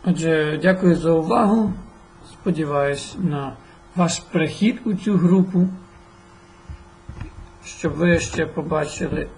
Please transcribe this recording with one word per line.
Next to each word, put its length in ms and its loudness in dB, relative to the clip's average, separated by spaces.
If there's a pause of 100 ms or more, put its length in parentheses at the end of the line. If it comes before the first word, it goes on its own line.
Отже, 580 0
дякую 340 4
за 160 0
увагу. 600 2 (600)
Сподіваюсь 880 -2
на 380 -4 (400)
ваш 240 0
прихід 640 0
у 100 0
цю 220 0
групу, 520 4 (2000)
щоб 280 -8
ви 260 2
ще 280 -4
побачили, 920 -4